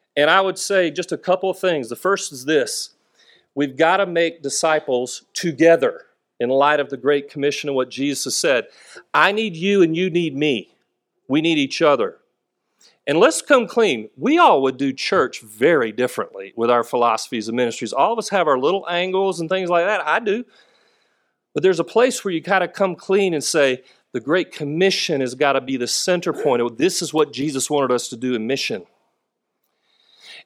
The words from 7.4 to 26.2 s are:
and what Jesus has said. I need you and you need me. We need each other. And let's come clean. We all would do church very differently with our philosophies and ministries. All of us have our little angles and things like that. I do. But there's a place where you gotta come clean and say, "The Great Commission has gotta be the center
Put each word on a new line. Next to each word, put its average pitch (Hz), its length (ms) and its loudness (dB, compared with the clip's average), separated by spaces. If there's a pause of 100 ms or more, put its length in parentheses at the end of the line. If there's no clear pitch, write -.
and 139 60 -2
what 127 140 0
Jesus 139 360 -4
has 131 100 -4
said. 131 320 0 (460)
I 160 180 4
need 208 240 -2
you 196 260 2
and 160 140 4
you 185 140 -2
need 160 260 -2
me. 139 380 -2 (540)
We 147 140 2
need 160 160 0
each 139 240 -2
other. 123 380 2 (880)
And 151 120 2
let's 311 220 4
come 247 260 4
clean. 139 500 0
We 269 220 0
all 202 240 6
would 131 140 0
do 139 140 -2
church 135 500 -2
very 117 500 0
differently 104 640 -6
with 117 160 2
our 120 120 4
philosophies 117 640 -2
and 113 80 -6
ministries. 120 380 -4
All 160 180 2
of 233 60 -4
us 208 120 -6
have 185 180 0
our 135 100 2
little 170 320 -2
angles 185 500 -2
and 190 80 -6
things 185 220 -2
like 175 160 2
that. 196 200 -2
I 156 140 0
do. 214 240 -4 (1120)
But 151 80 -4
there's 175 180 2
a 165 60 -2
place 247 400 0
where 190 80 -4
you 160 80 -4
gotta 180 260 0
come 190 280 -2
clean 196 380 0
and 143 100 -2
say, 135 400 0 (280)
"The 117 100 -6
Great 147 300 -2
Commission 160 720 -2
has 127 140 -4
gotta 135 260 2
be 131 160 -6
the 120 100 -4
center 175 460 -2